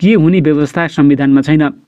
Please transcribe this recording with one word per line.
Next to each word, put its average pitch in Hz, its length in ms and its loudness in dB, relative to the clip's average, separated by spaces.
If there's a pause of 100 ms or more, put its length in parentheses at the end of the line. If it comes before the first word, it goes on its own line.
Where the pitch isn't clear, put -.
के 202 140 2
हुने 175 260 2
व्यवस्था 151 460 -2
संविधानमा 139 540 0
छैन। 147 300 0 (180)